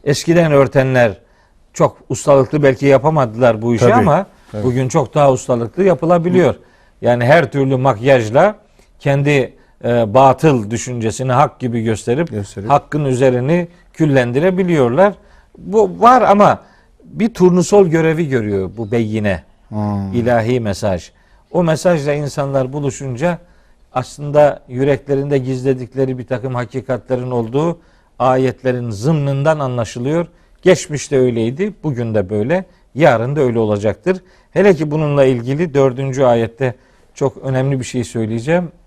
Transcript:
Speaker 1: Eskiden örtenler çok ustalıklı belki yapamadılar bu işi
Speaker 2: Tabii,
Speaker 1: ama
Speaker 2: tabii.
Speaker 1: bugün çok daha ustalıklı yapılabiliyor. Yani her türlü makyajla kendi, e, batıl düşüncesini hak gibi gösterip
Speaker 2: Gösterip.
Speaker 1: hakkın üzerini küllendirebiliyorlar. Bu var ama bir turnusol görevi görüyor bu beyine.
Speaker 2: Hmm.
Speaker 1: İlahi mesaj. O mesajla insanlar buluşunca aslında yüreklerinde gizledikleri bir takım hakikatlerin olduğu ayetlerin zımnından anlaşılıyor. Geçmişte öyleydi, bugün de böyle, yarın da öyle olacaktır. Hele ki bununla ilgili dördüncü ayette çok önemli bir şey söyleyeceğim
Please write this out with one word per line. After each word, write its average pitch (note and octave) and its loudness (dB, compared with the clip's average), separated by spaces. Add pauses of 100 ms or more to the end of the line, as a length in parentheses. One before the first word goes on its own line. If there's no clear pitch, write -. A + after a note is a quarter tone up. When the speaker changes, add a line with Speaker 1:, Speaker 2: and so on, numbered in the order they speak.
Speaker 1:
Eskiden E3 0
örtenler C3 2 (560)
çok - -2 (120)
ustalıklı C#3 2
belki C3+ 2
yapamadılar B2+ 2
bu A#2+ 0
işi A#2 2
Speaker 2:
Tabii, G#3+ 4
Speaker 1:
ama G3 2 (260)
Speaker 2:
tabii. G#2+ -8
Speaker 1:
bugün B2+ -2
çok C#3+ -2
daha C#3+ 4
ustalıklı B2 -2
yapılabiliyor. F3 2 (460)
Yani A#2+ 0
her D3 4
türlü C3+ 0
makyajla C3 2 (440)
kendi, C#3 0 (300)
e, A#2 0
batıl B2+ 4
düşüncesini A#2+ -6
hak C3+ 0
gibi A#2+ -4
gösterip A#2 -4
Speaker 2:
Gösterip. G2+ -10
Speaker 1:
hakkın D3 0
üzerini C3 0 (260)
küllendirebiliyorlar. D#3 2 (440)
Bu F3+ -2
var B3 6
ama F#3 4 (440)
bir F#3+ -4
turnusol F3+ 4
görevi D#3+ 0
görüyor G2+ -2
bu A2 -8
beyine. G#2+ -2 (260)
Speaker 2:
Hmm. G#2 -6
Speaker 1:
İlahi A#2+ 0
mesaj. G2 -4 (400)
O F3+ 0
mesajla D#3+ 0
insanlar C#3 -4
buluşunca C#3+ -4 (560)
aslında D3 0
yüreklerinde C#3 -2
gizledikleri C3 -4
bir A#2+ -12
takım B2 -6
hakikatlerin B2 -6
olduğu C3+ -4 (400)
ayetlerin B2+ -2
zımnından C#3 -2
anlaşılıyor. B2+ -4 (340)
Geçmişte D3+ 0
öyleydi, B2+ 0 (100)
bugün A#2 -4
de F#2+ 0
böyle, B2+ -2 (300)
yarın B2+ 2
da D3+ 0
öyle A#2 0
olacaktır. G#2+ -2 (280)
Hele F#3+ 4
ki D3+ -4
bununla D3 2
ilgili C3 -2
dördüncü C3+ 0
ayette A#2+ 0 (380)
çok - -4
önemli C3+ -2
bir A#2 -8
şey B2 -6
söyleyeceğim A#2 -4 (160)